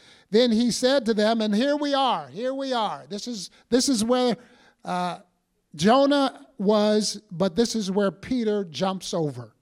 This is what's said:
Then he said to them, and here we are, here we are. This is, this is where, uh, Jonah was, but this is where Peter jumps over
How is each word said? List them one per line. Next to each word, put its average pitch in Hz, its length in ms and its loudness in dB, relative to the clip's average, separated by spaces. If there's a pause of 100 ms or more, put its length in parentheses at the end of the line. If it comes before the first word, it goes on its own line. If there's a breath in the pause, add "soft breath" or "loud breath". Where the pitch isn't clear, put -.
(300 loud breath)
Then 240 220 4
he 233 180 2
said 254 360 2
to 226 80 0
them, 220 260 2
and 214 160 0
here 277 220 2
we 285 160 -2
are, 233 340 0
here 220 260 -6
we 269 200 -4
are. 175 340 -4
This 202 180 -10
is, 220 240 -10 (200 soft breath)
this 247 180 4
is 240 160 2
where, 247 320 2 (480 loud breath)
uh, 180 360 -4 (560)
Jonah 269 680 2 (120)
was, 214 640 0 (100)
but 180 240 -2
this 233 180 0
is 208 160 -4
where 196 220 0
Peter 214 540 -4
jumps 180 480 -6
over 139 480 -6